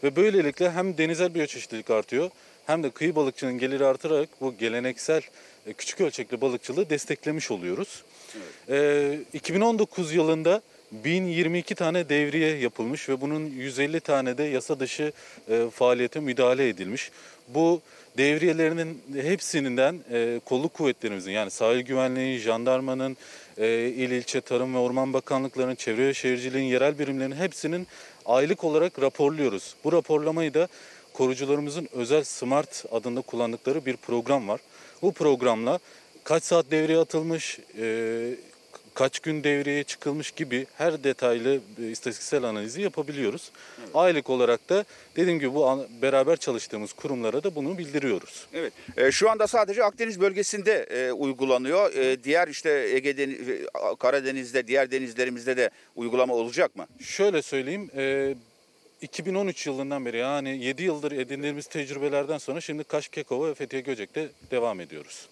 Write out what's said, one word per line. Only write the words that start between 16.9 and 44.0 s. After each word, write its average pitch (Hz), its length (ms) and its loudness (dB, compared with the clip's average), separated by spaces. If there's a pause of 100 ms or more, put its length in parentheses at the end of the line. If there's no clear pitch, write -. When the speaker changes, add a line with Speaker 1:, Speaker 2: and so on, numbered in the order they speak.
Speaker 1:
Bu 165 320 4 (380)
devriyelerinin 160 840 2 (200)
hepsinden, 147 800 0 (120)
e, 117 320 0
kolluk 139 300 -2
kuvvetlerimizin, 104 560 -2
yani 101 200 -2
sahil 117 300 2
güvenliği, 131 580 -2
jandarmanın, 131 800 0 (420)
e, 117 300 2
il 127 220 -2
ilçe 127 300 -2
tarım 127 340 -2
ve 127 40 0
orman 127 340 0
bakanlıklarının, 131 640 -2
çevre 123 340 0
ve 139 60 2
şehirciliğin, 127 500 -2
yerel 131 340 2
birimlerin 135 340 -2
hepsinin 170 540 -4 (400)
aylık 139 380 2
olarak 156 360 2
raporluyoruz. 135 720 2 (100)
Bu 156 80 2
raporlamayı 160 640 2
da 165 140 4 (440)
korucularımızın 139 800 0
özel 127 320 2
Smart - 680 -2
adında 120 280 -4
kullandıkları 123 640 -2
bir 131 100 -4
program 120 520 0
var. 107 120 -2 (420)
Bu 180 100 2
programla 127 640 2 (460)
kaç 160 200 2
saat 165 260 4
devriye 156 280 4
atılmış, 160 600 0 (200)
e, 113 520 -2 (640)
kaç 131 240 2
gün 151 260 -4
devreye 143 400 2
çıkılmış 147 460 -4
gibi 131 360 -4 (120)
her 151 260 0
detaylı, 127 560 2 (220)
e, 113 80 -6
istatistiksel 123 540 -2
analizi 113 380 -4
yapabiliyoruz. 143 680 -4 (280)
Speaker 2:
Evet. 110 160 -14
Speaker 1:
Aylık 160 360 4